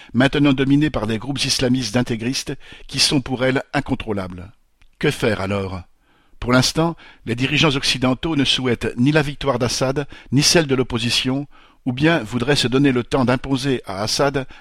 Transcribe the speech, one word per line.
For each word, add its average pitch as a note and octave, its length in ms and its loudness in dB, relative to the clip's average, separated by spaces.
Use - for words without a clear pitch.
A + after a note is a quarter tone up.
maintenant C#3 400 4
dominée C#3 380 2
par A2 160 -4
des A2 100 -2
groupes B2+ 260 -6
islamistes B2+ 520 0
d'intégristes B2 580 -2
qui C#3+ 120 -8
sont C3+ 240 2
pour B2+ 240 -4
elles C3 160 0
incontrôlables. G2 800 -4
Que D3+ 120 0
faire G#2+ 300 0
alors ? F#2+ 400 -4
Pour A#2 140 -2
l'instant, D#3+ 440 2
les A2+ 100 -4
dirigeants C3+ 400 2
occidentaux C3 600 -2
ne C3+ 80 2
souhaitent A#2+ 540 -2
ni C3 140 4
la D#3 100 4
victoire C#3 360 -2
d'Assad, C3 480 -2
ni C3+ 100 4
celle E3 240 4
de C3+ 80 0
l'opposition, B2+ 720 -2
ou B2 80 -2
bien D3+ 240 4
voudraient A#2+ 380 0
se C3 120 2
donner C3+ 240 4
le B2 120 0
temps C3+ 200 0
d'imposer C3 600 0
à F#2+ 160 -8
Assad C3+ 440 0